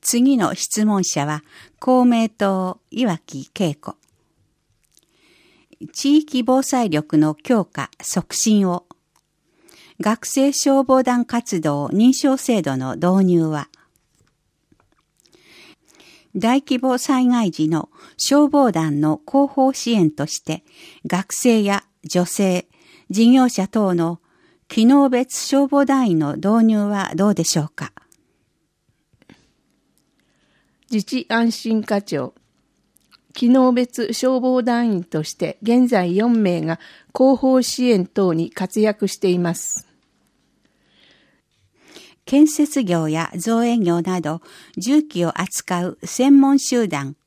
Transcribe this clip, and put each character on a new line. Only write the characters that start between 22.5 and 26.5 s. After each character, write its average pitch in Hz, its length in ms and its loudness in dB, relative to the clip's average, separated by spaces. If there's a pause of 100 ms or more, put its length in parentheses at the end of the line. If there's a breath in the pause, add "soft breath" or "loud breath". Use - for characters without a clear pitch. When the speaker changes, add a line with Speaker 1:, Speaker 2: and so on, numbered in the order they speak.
Speaker 1:
事 226 200 4
業 254 180 6
者 196 220 -2
等 202 240 0
の 170 260 -2 (480)
機 220 180 0
能 277 240 6
別 247 280 -2
消 277 300 0
防 277 180 2
団 262 240 0
員 165 100 2
の 147 160 -2
導 208 300 2